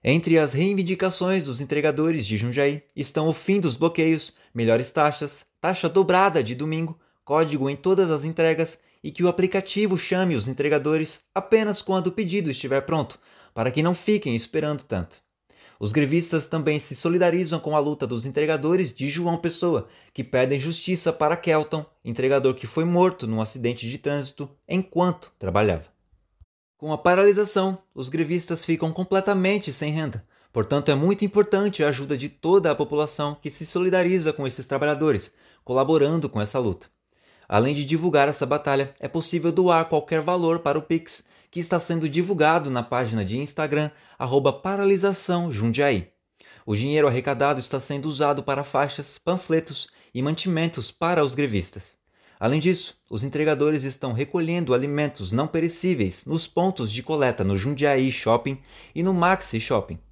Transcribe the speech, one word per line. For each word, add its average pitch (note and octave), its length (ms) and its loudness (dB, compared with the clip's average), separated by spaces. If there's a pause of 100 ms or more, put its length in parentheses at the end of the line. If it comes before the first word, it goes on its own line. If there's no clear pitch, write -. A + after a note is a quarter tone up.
Entre D#3+ 380 4
as C#3+ 140 2
reivindicações F#3 880 0
dos B2+ 160 -8
entregadores D3 640 0
de G#2 120 -2
Jundiaí C#3+ 440 0 (140)
estão D#3 320 -2
o D#3+ 60 2
fim G3 260 0
dos D3 160 0
bloqueios, D#3+ 580 0 (220)
melhores A#2 340 2
taxas, D3 560 -2 (140)
taxa F3 300 0
dobrada F#3 520 4
de A#2+ 140 -4
domingo, D#3+ 420 -4 (280)
código D3 440 0
em C#3 60 -4
todas F#3 340 2
as D3 140 -2
entregas D#3+ 560 0 (240)
e D3+ 80 -10
que F3 100 -6
o F3+ 60 4
aplicativo F#3+ 680 0
chame F3+ 360 0
os A2 140 -2
entregadores D3+ 760 0 (100)
apenas G#3 460 2
quando F#3 260 0
o F3 60 0
pedido F#3 360 -2
estiver C3+ 360 -2
pronto, D#3 340 -2 (340)
para A2+ 160 0
que D3+ 140 0
não F3 100 2
fiquem G3+ 400 0
esperando D3+ 500 -4
tanto. - 380 -6 (580)
Os G#2+ 120 -4
grevistas D#3 540 0
também D3+ 340 -2
se - 160 -10
solidarizam E3+ 640 0
com D3+ 160 -4
a D3+ 40 4
luta D3 280 -2
dos A#2 180 -6
entregadores D3+ 680 0
de C#3 160 -6
João E3+ 280 -2
Pessoa, E3+ 500 -2 (260)
que B2+ 100 -8
pedem B2+ 340 0
justiça E3 540 -2
para D#3 240 0
Kelton, D#3 500 -2 (200)
entregador C3 480 2
que C3 120 -10
foi D#3+ 200 -2
morto F3 420 2
num A2 140 -2
acidente A#2 480 -4
de C3+ 80 -10
trânsito C#3+ 520 -6 (200)
enquanto F3+ 680 -2
trabalhava. F#2 460 2 (960)
Com D3+ 160 -6
a D3 40 -4
paralisação, F#3+ 840 4 (140)
os C3 140 -8
grevistas E3 560 -2
ficam D#3+ 300 -2
completamente F#3+ 800 0
sem D3+ 180 -4
renda. D3+ 340 -4 (280)
Portanto, C#3 360 0
é C#3+ 60 6
muito G3 300 2
importante G3+ 580 2
a D3 60 4
ajuda C#3 280 -4
de C#3 120 -6
toda E3 420 4
a C#3+ 40 2
população D3 680 -2
que D3+ 80 -8
se D#3 160 -12
solidariza F3+ 640 2
com C#3 160 -4
esses B2+ 180 -8
trabalhadores, C#3+ 680 0 (320)
colaborando C#3+ 640 2
com G#2+ 100 -4
essa G#2+ 200 -2
luta. G#2 280 -2 (600)
Além B2 240 2
de C#3+ 100 -4
divulgar D3+ 460 2
essa D3 160 -2
batalha, C#3 560 0
é C3+ 80 -8
possível E3 420 -2
doar E3 380 2
qualquer D#3 320 0
valor E3+ 380 0
para D3+ 200 0
o D3+ 40 -6
Pix, - 420 -4 (260)
que F3 80 -8
está E3+ 200 -2
sendo E3 300 -2
divulgado D#3+ 600 2
na B2 100 -2
página A2+ 420 -2
de G2+ 140 -4
Instagram, D3 540 -2 (260)
arroba C3+ 340 2
paralisação F#3+ 1000 0
Jundiaí. A2+ 560 0 (580)
O G#2+ 100 -2
dinheiro D3 320 2
arrecadado C3 520 0
está C3 200 -6
sendo C#3 280 -8
usado C#3+ 340 0
para C#3 220 -4
faixas, C#3 560 -4
panfletos E3 680 -2 (280)
e B2 40 -4
mantimentos D#3+ 680 -2
para E3 340 0
os C3 120 0
grevistas. G#2 600 -4 (440)
Além C3 200 0
disso, E3+ 380 -2 (100)
os A2 160 -6
entregadores D3 600 0
estão C3 300 -6
recolhendo D#3+ 600 -2
alimentos C#3+ 580 -2
não C3+ 140 0
perecíveis E3 800 -2
nos D#3+ 220 -4
pontos E3+ 440 -2
de B2 120 -8
coleta C3+ 400 0
no G2 120 2
Jundiaí C3+ 560 0
Shopping A#2+ 480 0 (360)
e D#3+ 80 -2
no F#3+ 100 2
Maxi F3 460 2
Shopping. G2+ 400 -2 (120)